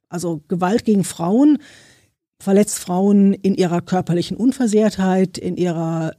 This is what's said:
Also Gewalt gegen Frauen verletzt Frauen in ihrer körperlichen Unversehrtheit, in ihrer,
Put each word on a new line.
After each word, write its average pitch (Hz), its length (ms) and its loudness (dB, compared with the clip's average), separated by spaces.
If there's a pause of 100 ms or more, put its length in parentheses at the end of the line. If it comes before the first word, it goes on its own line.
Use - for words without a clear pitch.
(100)
Also 170 360 -6
Gewalt 180 380 -2
gegen 202 200 2
Frauen 247 520 2 (840)
verletzt 196 420 0
Frauen 196 520 2
in 196 220 -2
ihrer 170 260 0
körperlichen 175 560 -4
Unversehrtheit, 202 1040 0
in 180 180 -6
ihrer, 165 640 -4